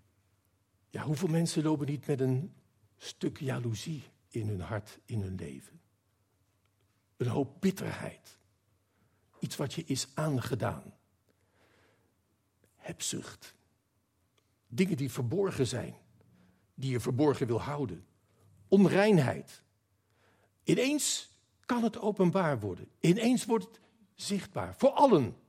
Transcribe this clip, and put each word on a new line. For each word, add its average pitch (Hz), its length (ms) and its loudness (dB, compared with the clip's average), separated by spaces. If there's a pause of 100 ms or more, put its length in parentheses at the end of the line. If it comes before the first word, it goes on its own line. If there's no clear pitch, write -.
(920)
Ja, 107 120 -8
hoeveel 151 260 -2
mensen 165 340 2
lopen 147 240 0
niet 143 200 -6
met 139 140 -2
een 131 340 0 (420)
stuk - 420 -8
jaloezie 127 640 -6 (260)
in 110 200 -6
hun 101 120 -6
hart, 98 440 -10
in 110 160 -6
hun 95 140 -8
leven? 71 460 -14 (1400)
Een 123 100 -4
hoop 135 340 -4
bitterheid. - 760 -6 (1000)
Iets - 180 -8
wat 143 180 -4
je - 100 -8
is - 300 -4
aangedaan. 120 800 -4 (1800)
Hebzucht. - 800 -10 (1160)
Dingen 180 240 0
die 135 140 -4
verborgen 143 560 -2
zijn, 113 280 -8 (800)
die 131 160 -6
je 123 100 -2
verborgen 135 460 2
wil 110 140 0
houden. 123 440 -8 (640)
Onreinheid. 190 920 4 (1000)
Ineens 254 680 0 (360)
kan 240 160 0
het 233 160 0
openbaar 180 640 2
worden. 98 280 -8 (120)
Ineens 226 440 4
wordt 226 200 0
het - 160 -20 (340)
zichtbaar. 98 640 -6
Voor 269 140 4
allen. 196 460 6 (120)